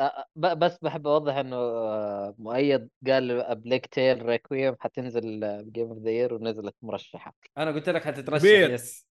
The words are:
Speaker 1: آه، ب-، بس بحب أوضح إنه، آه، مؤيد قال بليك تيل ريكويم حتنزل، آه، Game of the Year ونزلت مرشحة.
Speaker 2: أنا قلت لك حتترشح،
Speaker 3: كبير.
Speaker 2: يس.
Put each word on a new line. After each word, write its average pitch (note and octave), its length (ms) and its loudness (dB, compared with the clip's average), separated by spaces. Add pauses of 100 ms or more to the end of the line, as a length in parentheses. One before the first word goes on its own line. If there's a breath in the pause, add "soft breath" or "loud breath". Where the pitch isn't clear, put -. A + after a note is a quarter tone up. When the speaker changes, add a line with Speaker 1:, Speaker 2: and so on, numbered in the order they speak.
Speaker 1:
آه، C3+ 240 -2 (120)
ب-، D#3+ 220 0
بس F3 240 2
بحب D3+ 240 -4
أوضح D3 300 2
إنه، C3 200 -4
آه، G#2+ 800 -2
مؤيد B2 500 0 (180)
قال B2 500 0
بليك A#2+ 300 -2
تيل B2+ 400 2
ريكويم B2+ 540 0
حتنزل، A2+ 640 -4
آه، G#2 160 -4
Game A2+ 320 -6
of A2 60 -14
the A2+ 300 0
Year A#2+ 40 -6
ونزلت A2 500 -6
مرشحة. - 520 -12 (240)
Speaker 2:
أنا D#3 120 -2
قلت D3+ 180 -4
لك E3 160 0
حتترشح، C#3 380 -4
Speaker 3:
كبير. F#3+ 280 10
Speaker 2:
يس. - 440 -8